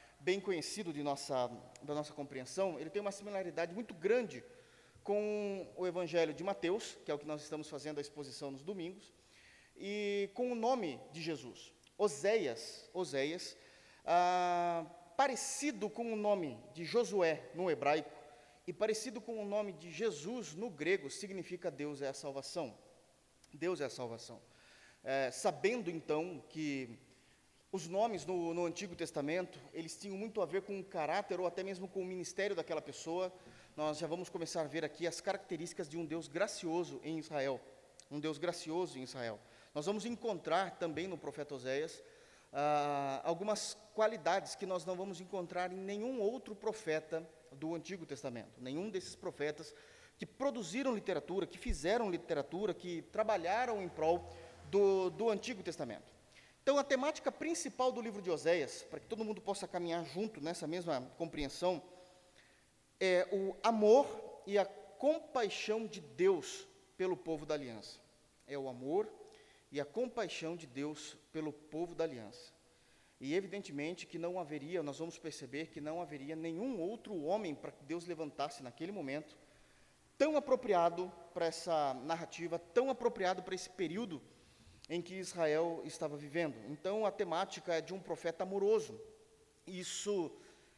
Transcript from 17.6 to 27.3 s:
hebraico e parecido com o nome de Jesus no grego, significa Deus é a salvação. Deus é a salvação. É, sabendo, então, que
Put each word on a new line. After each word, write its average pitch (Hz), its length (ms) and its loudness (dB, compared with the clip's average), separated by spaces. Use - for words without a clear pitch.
hebraico 147 400 4
e 185 60 -4
parecido 214 480 0
com 220 220 -6
o 202 40 -4
nome 202 280 0
de 165 180 -12
Jesus 170 600 -2
no 214 160 -4
grego, 151 400 0
significa 180 600 -6
Deus 143 320 -4
é 139 60 0
a 135 60 -2
salvação. 139 640 -6
Deus 160 280 0
é 139 40 2
a 123 40 -2
salvação. 117 520 -8
É, 135 280 2
sabendo, 190 580 2
então, 160 600 -2
que 135 480 -4